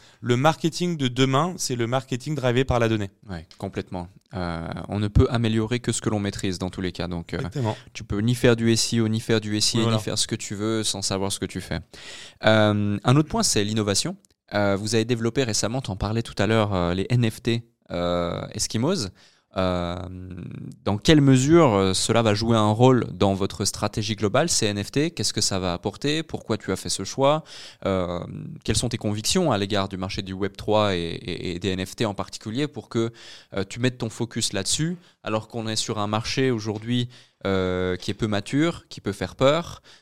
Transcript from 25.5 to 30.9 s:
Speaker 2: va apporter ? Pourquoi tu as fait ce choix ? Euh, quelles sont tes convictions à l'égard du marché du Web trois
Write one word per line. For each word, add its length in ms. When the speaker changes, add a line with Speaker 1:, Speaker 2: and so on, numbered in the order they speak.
Speaker 2:
va 160
apporter ? 480
Pourquoi 340
tu 160
as 40
fait 120
ce 160
choix ? 400
Euh, 340
quelles 140
sont 100
tes 80
convictions 560
à 60
l'égard 320
du 80
marché 240
du 100
Web 240
trois 400